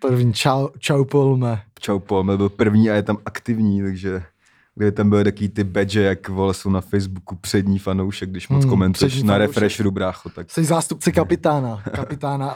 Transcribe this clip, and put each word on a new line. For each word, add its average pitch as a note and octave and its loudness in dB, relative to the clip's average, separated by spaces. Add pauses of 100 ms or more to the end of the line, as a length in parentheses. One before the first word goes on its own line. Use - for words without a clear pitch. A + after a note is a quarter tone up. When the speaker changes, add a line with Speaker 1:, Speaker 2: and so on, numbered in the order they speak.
Speaker 1:
První, B2 2
čau, C3+ 0 (120)
čau, C#3 0
Polme. B2+ 0 (160)
Speaker 2:
Čau, G2+ -2
Polme, G2 0
byl G2 2
první A2 4
a G#2+ 2
je G2+ 2
tam G#2 -2
aktivní, G#2 -2
takže F#2+ -6 (520)
kdyby G#2 0
tam G#2 2
byly G#2 6
takový G2+ 0
ty G#2 -2
badge, G2 0
jak, G2 0
vole, F#2+ 0
jsou - -6
na F#2+ 0
Facebooku, F#2+ -4
přední G2 0
fanoušek, F#2+ -4
když F#2 -10
moc C3+ 4
Speaker 1:
Hmm, C3 2
Speaker 2:
komentuješ F#2+ 2
Speaker 1:
přední B2+ 0
Speaker 2:
na G2+ 4
Speaker 1:
fanoušek. G#2 4
Speaker 2:
refresheru, G2+ 0
brácho, F#2 -6
tak F2 -16
Speaker 1:
Jsi E3 0
zástupce E3 -2
kapitána. C#3+ 0
Speaker 2:
<laughs> - -8
Speaker 1:
Kapitána C#3 -6